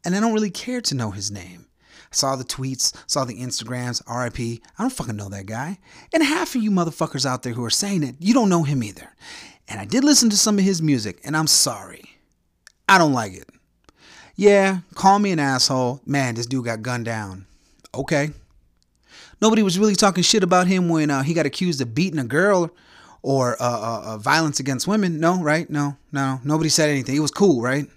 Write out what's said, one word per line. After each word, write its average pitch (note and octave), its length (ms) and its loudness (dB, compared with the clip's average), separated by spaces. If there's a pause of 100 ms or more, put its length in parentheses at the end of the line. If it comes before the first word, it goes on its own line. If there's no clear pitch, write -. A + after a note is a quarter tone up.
And F3+ 140 -2
I G#3 40 0
don't A3+ 120 2
really G#3+ 180 0
care B3 300 -8
to D3 140 -4
know A#2 160 -2
his G2+ 200 -8
name. F2+ 360 -16 (440)
I - 40 -20
saw C3+ 200 0
the B2+ 100 -6
tweets, C3 500 -4 (120)
saw C3 200 -2
the A2+ 120 -10
Instagrams, B2 680 -6
R A#2+ 160 -4
I A#2+ 80 -4
P. A#2 320 -6 (160)
I G#3+ 60 -2
don't B3+ 60 0
fucking A#2 260 -8
know G2+ 120 -10
that G2 160 -10
guy. B2+ 360 -8 (340)
And D#4+ 80 2
half D#4 320 -2
of A#3+ 80 0
you G#3 80 0
motherfuckers D#3+ 560 -2
out B2+ 160 -4
there B2 100 -6
who A#2+ 120 -6
are A2+ 60 -6
saying G3 340 -2
it, B2 160 -8
you G3 120 2
don't A3+ 160 4
know E3+ 140 4
him C#3 200 0
either. - 320 -12 (540)
And - 100 -6
I G2 60 -4
did A#3 180 0
listen C#4 280 4
to G3+ 60 0
some G#3 220 2
of F#3 60 4
his F#3 160 2
music, B2 440 0
and D3+ 120 -4
I'm D#3 100 0
sorry. G2 580 -2 (840)
I G3 100 8
don't D#3 140 6
like G#2+ 220 -2
it. - 140 -20 (840)
Yeah, G3 440 6 (160)
call G3 260 6
me G3+ 100 2
an E3 80 0
asshole. C3 680 0
Man, C3+ 300 -2
this A#2+ 120 -6
dude B2+ 180 -4
got A2+ 180 -4
gunned A#2+ 220 -6
down. G2+ 420 -8 (480)
Okay. C#3+ 380 -2 (1080)
Nobody A3 220 6
was F#3 160 2
really G#3 160 4
talking F#3 300 2
shit A3 180 4
about F3+ 240 4
him F3+ 220 2
when, D#3 200 2
uh, C#3 140 0
he D#3 120 0
got D#3 120 2
accused D#3+ 340 -2
of A#2 140 -4
beating D#3+ 240 0
a B2+ 60 -2
girl E3+ 500 0 (480)
or, B2+ 300 2 (100)
uh, - 20 -2
uh, A#2 420 -4
uh, A2 120 -10
violence D3 400 0
against C3+ 300 -2
women. F#3 320 0
No, F3 200 2
right? D#3 300 0
No, C#3+ 280 -4 (120)
no. C3+ 320 -2
Nobody D#3 260 0
said D3+ 220 2
anything. C3+ 240 -2
It D3+ 60 2
was D3 100 0
cool, D#3+ 320 4
right? C3+ 240 -2 (100)